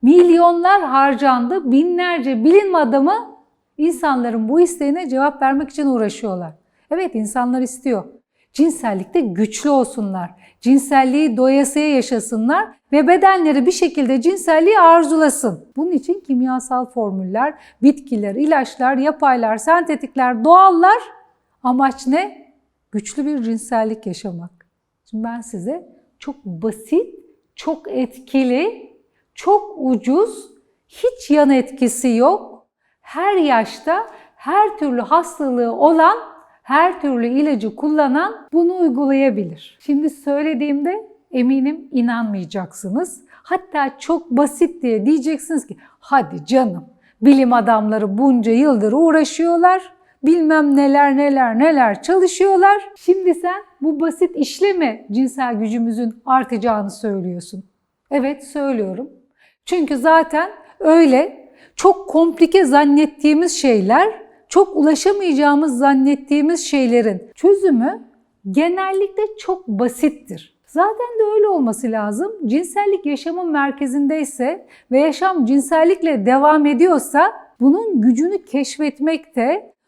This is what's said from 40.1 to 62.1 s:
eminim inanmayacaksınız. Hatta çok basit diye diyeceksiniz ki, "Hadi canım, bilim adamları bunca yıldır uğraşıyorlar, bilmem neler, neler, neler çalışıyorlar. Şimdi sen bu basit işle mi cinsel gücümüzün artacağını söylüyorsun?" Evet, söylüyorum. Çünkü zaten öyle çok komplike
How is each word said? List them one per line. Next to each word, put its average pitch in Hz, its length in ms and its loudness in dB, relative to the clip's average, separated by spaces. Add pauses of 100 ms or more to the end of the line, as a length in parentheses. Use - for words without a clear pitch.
eminim 269 600 -2
inanmayacaksınız. 214 1400 -6
Hatta 302 720 -6
çok 330 320 -6
basit 294 500 -2
diye 220 240 -2
diyeceksiniz 302 640 -2
ki, 185 100 -18 (220)
"Hadi 190 460 -4
canım, 233 400 0 (360)
bilim 262 320 4
adamları 214 640 0
bunca 240 340 2
yıldır 226 420 2
uğraşıyorlar, 330 1000 2 (300)
bilmem 311 520 2
neler, 285 420 2
neler, 269 420 0
neler 262 420 2
çalışıyorlar. 381 960 2
Şimdi 359 400 0
sen 359 260 -8 (200)
bu 302 180 -4
basit 330 360 -2
işle 381 380 -2
mi 269 380 -4
cinsel 247 440 -4
gücümüzün 226 720 -6
artacağını 226 640 -2
söylüyorsun?" 185 720 -8 (480)
Evet, 277 320 -4
söylüyorum. 247 640 -6 (560)
Çünkü 311 320 -2
zaten 320 540 2 (280)
öyle 311 720 2 (260)
çok - 340 2
komplike 330 560 2